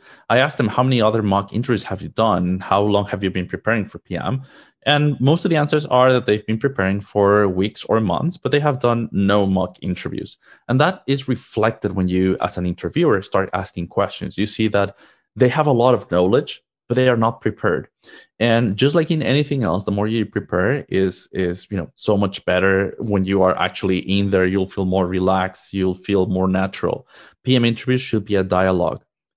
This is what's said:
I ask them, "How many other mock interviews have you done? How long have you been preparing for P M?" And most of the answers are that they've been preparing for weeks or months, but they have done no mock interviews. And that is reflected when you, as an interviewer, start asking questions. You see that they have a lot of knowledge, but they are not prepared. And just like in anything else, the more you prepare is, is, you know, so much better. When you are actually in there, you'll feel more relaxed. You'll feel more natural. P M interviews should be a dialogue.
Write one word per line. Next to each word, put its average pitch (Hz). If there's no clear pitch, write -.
I 120
ask 143
them, 117
"How 127
many 127
other 110
mock 98
interviews 117
have 92
you 87
done? 92
How 98
long 101
have 98
you 95
been 90
preparing 107
for -
P -
M?" 131
And 147
most 147
of 175
the 160
answers 151
are 127
that 123
they've 104
been 110
preparing 101
for 101
weeks 95
or 113
months, 107
but 123
they 143
have 143
done 117
no 98
mock 92
interviews. -
And 127
that 185
is 135
reflected 110
when 92
you, 92
as -
an 90
interviewer, 101
start 95
asking 92
questions. -
You 104
see 110
that 101
they 123
have 147
a 147
lot 123
of -
knowledge, 92
but 117
they 127
are 120
not 113
prepared. 104
And 117
just 143
like 160
in 156
anything 139
else, 92
the -
more 101
you 113
prepare 104
is, 95
is, 90
you 98
know, 82
so 104
much 98
better. 95
When 101
you 95
are 92
actually 92
in 98
there, 92
you'll 95
feel 98
more 92
relaxed. 95
You'll 92
feel 92
more 92
natural. 92
P 127
M 117
interviews 123
should 107
be 104
a 95
dialogue. 92